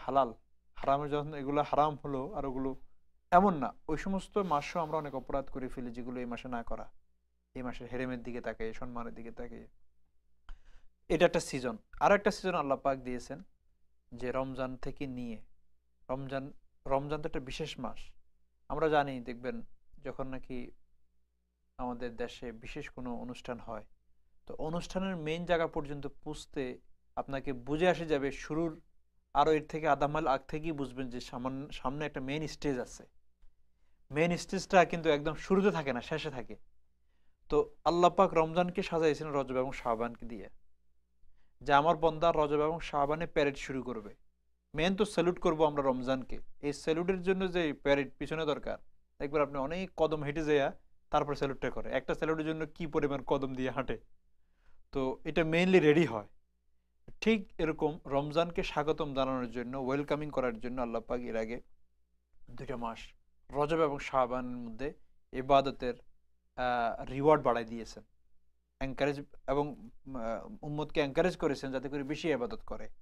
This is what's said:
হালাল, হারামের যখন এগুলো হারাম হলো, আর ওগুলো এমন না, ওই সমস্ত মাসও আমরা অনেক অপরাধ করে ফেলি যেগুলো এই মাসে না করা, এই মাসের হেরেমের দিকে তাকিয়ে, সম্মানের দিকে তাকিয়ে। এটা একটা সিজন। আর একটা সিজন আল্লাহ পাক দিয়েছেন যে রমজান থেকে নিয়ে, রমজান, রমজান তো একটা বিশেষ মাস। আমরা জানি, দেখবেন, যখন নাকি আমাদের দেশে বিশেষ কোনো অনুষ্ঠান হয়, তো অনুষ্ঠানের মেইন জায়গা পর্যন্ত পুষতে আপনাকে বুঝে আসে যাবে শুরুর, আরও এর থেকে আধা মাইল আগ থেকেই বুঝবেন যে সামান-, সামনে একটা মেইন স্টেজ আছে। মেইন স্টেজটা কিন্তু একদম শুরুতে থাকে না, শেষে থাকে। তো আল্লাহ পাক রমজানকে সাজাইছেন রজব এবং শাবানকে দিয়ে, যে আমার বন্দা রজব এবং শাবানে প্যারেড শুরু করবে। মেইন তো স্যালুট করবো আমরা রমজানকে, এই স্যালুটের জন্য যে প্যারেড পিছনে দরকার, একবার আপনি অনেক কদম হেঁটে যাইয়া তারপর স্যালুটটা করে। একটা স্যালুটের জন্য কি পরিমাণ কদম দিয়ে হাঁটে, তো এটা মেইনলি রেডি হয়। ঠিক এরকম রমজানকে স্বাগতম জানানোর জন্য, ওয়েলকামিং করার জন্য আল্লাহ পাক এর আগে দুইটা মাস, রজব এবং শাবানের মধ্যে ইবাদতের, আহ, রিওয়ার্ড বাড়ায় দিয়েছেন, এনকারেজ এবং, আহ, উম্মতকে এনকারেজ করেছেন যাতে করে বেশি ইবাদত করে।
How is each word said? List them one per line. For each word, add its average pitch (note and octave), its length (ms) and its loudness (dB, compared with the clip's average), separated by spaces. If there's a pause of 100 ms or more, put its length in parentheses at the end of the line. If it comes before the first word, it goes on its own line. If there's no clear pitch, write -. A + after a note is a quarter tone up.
হালাল, C3 320 2 (420)
হারামের C#3+ 360 2
যখন D3 220 -2
এগুলো C#3+ 300 0
হারাম D3 400 2
হলো, C#3 300 -4
আর C#3 120 -4
ওগুলো C3+ 300 -2 (560)
এমন F#3 220 10
না, C3 200 -2 (140)
ওই D#3 100 0
সমস্ত G3 400 -2
মাসও E3+ 420 0
আমরা D#3 180 -2
অনেক C#3+ 180 -4
অপরাধ C3+ 340 -4
করে B2+ 180 -4
ফেলি B2 240 -8
যেগুলো B2 280 -6
এই B2 60 -6
মাসে A#2+ 220 -8
না A#2 160 -6
করা, G#2+ 280 -6 (600)
এই B2+ 80 -8
মাসের A#2+ 300 -8
হেরেমের B2 320 -4
দিকে A#2+ 180 -8
তাকিয়ে, A2+ 320 -6
সম্মানের A#2 400 -8
দিকে A2+ 180 -12
তাকিয়ে। A2+ 360 -12 (1400)
এটা E3+ 160 4
একটা E3 140 4
সিজন। B2 380 -4 (220)
আর E3 120 6
একটা G3+ 200 4
সিজন F#3 240 -2
আল্লাহ C#3 220 0
পাক C3+ 200 0
দিয়েছেন B2+ 460 -8 (680)
যে B2 180 -6
রমজান C3 460 -2
থেকে C#3 300 -6
নিয়ে, A#2+ 340 -8 (680)
রমজান, C3+ 440 -4 (340)
রমজান C#3+ 340 0
তো D#3+ 60 -2
একটা D#3 120 -4
বিশেষ C3+ 400 -8
মাস। A#2+ 200 -6 (680)
আমরা D3+ 220 2
জানি, C#3 300 2
দেখবেন, A#2+ 420 -6 (420)
যখন C3 240 -6
নাকি B2+ 440 -8 (1040)
আমাদের B2 380 -6
দেশে A#2+ 360 -6
বিশেষ A2+ 380 -10
কোনো B2 300 -8
অনুষ্ঠান A#2+ 400 -8
হয়, G#2+ 240 -10 (640)
তো - 100 -12
অনুষ্ঠানের F3 600 -4
মেইন D#3+ 300 -4
জায়গা E3 220 2
পর্যন্ত C#3+ 400 -6
পুষতে C#3+ 720 -8 (360)
আপনাকে C3+ 380 -4
বুঝে D3 360 2
আসে E3 160 4
যাবে C#3 260 2
শুরুর, D#3 500 -4 (520)
আরও D3 180 6
এর D3+ 160 2
থেকে D#3 200 -4
আধা C#3+ 200 4
মাইল D3+ 200 0
আগ C3 200 4
থেকেই D#3 240 -4
বুঝবেন C3 380 -6
যে A#2+ 100 -6
সামান-, C3+ 520 -6
সামনে C#3+ 340 -4
একটা C#3+ 160 -6
মেইন C#3+ 260 -4
স্টেজ C#3 320 -2
আছে। - 260 -10 (1080)
মেইন E3+ 260 2
স্টেজটা F3+ 480 4
কিন্তু E3 240 0
একদম D3 240 2
শুরুতে G3 380 4
থাকে C#3+ 220 0
না, A#2+ 80 -4
শেষে D#3 300 -4
থাকে। A2 240 -8 (920)
তো - 260 4 (100)
আল্লাহ F3 240 8
পাক F3+ 240 4
রমজানকে E3+ 500 2
সাজাইছেন D#3 440 2
রজব C3+ 280 0
এবং B2+ 160 0
শাবানকে A#2 540 -2
দিয়ে, A2 240 -10 (1120)
যে C#3+ 120 2
আমার D3+ 220 8
বন্দা D#3+ 400 4
রজব D3+ 260 4
এবং D#3+ 180 2
শাবানে D3+ 480 0
প্যারেড C#3+ 300 2
শুরু C3 260 -6
করবে। A2 320 -8 (600)
মেইন F3+ 200 2
তো G#3 100 2
স্যালুট F3 340 2
করবো D#3+ 260 4
আমরা D3 180 4
রমজানকে, B2+ 560 0 (220)
এই C#3+ 120 0
স্যালুটের F3+ 480 0
জন্য F#3 300 0
যে E3 220 0
প্যারেড C#3 440 2
পিছনে D#3+ 280 -4
দরকার, A2+ 320 -2 (420)
একবার D3 220 0
আপনি C#3 160 0
অনেক E3 400 -4
কদম D#3 260 2
হেঁটে D3 200 -2
যাইয়া D3 300 4 (360)
তারপর D3 260 2
স্যালুটটা C3+ 340 -2
করে। A2 220 -6
একটা C3 220 0
স্যালুটের D#3 320 0
জন্য D#3+ 200 -4 (100)
কি E3+ 120 -6
পরিমাণ C#3+ 400 0
কদম C3+ 280 0
দিয়ে B2+ 140 -2
হাঁটে, A#2+ 300 -4 (920)
তো C3 320 -2
এটা D#3+ 200 2
মেইনলি E3+ 360 6
রেডি D3+ 260 8
হয়। A2+ 220 -4 (960)
ঠিক G#3+ 360 2
এরকম D#3 480 0
রমজানকে D3+ 580 0
স্বাগতম D3+ 500 0
জানানোর C3 380 0
জন্য, B2 260 -6
ওয়েলকামিং C#3+ 520 0
করার B2 300 -2
জন্য B2+ 220 -4
আল্লাহ A#2 200 -2
পাক B2 180 -4
এর A#2 180 -4
আগে A2+ 240 -4 (880)
দুইটা B2+ 260 -8
মাস, A2+ 220 -6 (520)
রজব D3 280 2
এবং C#3+ 200 2
শাবানের B2 580 0
মধ্যে A#2+ 360 -6 (380)
ইবাদতের, C3 640 4 (640)
আহ, A#2+ 480 0
রিওয়ার্ড C#3+ 400 6
বাড়ায় A#2+ 220 2
দিয়েছেন, A2+ 380 -12 (760)
এনকারেজ C#3 420 0 (260)
এবং, C#3 420 0 (260)
আহ, A2 460 -4
উম্মতকে D3 400 -2
এনকারেজ E3+ 360 2
করেছেন C3+ 340 -2
যাতে C3+ 180 -4
করে C#3+ 140 -4
বেশি D3+ 280 -2
ইবাদত A#2 340 -2
করে। A2 240 -8 (120)